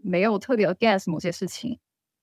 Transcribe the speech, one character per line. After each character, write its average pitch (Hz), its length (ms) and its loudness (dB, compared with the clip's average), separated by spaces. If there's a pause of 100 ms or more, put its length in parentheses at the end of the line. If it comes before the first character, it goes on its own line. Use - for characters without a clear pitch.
没 180 180 0
有 208 160 2
特 254 200 -2
别 196 100 4
against 196 420 2
某 156 100 -4
些 175 120 -2
事 180 160 -6
情， - 320 -8 (440)